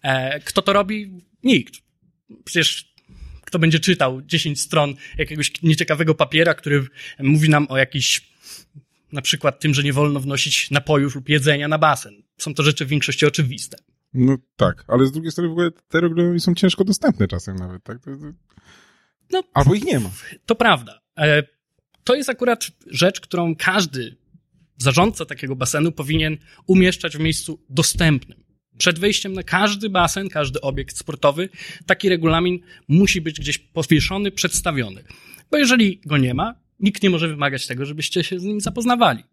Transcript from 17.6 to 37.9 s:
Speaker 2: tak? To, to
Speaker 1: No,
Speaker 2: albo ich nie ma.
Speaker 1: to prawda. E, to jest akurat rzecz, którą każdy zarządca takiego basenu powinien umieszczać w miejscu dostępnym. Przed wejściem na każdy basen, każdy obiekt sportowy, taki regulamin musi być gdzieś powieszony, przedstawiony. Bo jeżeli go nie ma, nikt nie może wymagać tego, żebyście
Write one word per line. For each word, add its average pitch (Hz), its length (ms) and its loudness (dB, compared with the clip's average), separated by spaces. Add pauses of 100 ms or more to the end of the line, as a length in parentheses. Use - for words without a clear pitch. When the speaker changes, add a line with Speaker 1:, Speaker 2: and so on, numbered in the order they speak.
Speaker 2:
tak? 113 160 -14
To, 139 120 -16
to 147 200 -14 (1000)
Speaker 1:
No, 370 120 -2 (100)
Speaker 2:
albo 143 220 6
ich 214 100 -4
nie 185 140 2
ma. 101 100 -6 (360)
Speaker 1:
to 226 100 2
prawda. 165 440 0 (180)
E, 151 260 2 (600)
to 247 120 2
jest 285 140 -4
akurat 240 380 -2 (200)
rzecz, 175 340 0
którą 170 340 -2
każdy 156 600 -2 (640)
zarządca 139 480 2
takiego 139 300 -8
basenu 147 360 -2
powinien 156 460 -2 (300)
umieszczać 180 500 2
w - 20 -10
miejscu 160 500 -4
dostępnym. 151 720 0 (340)
Przed 170 220 0
wejściem 202 340 -2
na 185 100 -8
każdy 202 460 0
basen, 185 400 0
każdy 143 320 -4
obiekt 135 360 -8
sportowy, 156 520 -2 (360)
taki 190 240 0
regulamin 170 500 0 (280)
musi 185 340 4
być 156 180 -8
gdzieś 143 180 -4
powieszony, 190 760 0
przedstawiony. 135 720 -4 (480)
Bo 302 60 0
jeżeli 240 480 2
go 147 120 -2
nie 127 160 2
ma, 170 220 -4 (240)
nikt 208 240 0
nie 196 60 4
może 165 180 0
wymagać 143 400 -4
tego, 127 180 -6
żebyście 151 380 -4